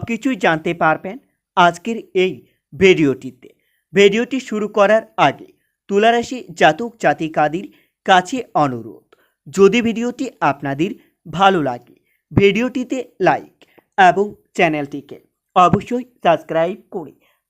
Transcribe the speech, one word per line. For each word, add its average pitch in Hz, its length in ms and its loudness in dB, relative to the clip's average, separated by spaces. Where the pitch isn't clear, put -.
কিছুই 233 320 -6
জানতে 170 360 -2
পারবেন 170 420 -2
আজকের 180 400 0
এই 185 180 0
ভিডিওটিতে। 147 760 0
ভিডিওটি 208 480 2
শুরু 214 280 -6
করার 214 360 2
আগে 151 280 0
তুলা 208 220 2
রাশি 233 260 -4
জাতক 185 360 0
জাতিকাদের 160 640 -2
কাছে 185 320 2
অনুরোধ, 120 500 -4
যদি 196 340 4
ভিডিওটি 233 440 -4
আপনাদের 143 500 -2
ভালো 185 360 2
লাগে, 123 340 -6
ভিডিওটিতে 240 640 -2
লাইক 131 340 -2
এবং 185 280 4
চ্যানেলটিকে 147 640 -4
অবশ্যই 190 500 0
সাবস্ক্রাইব 170 580 0
করে 170 220 -12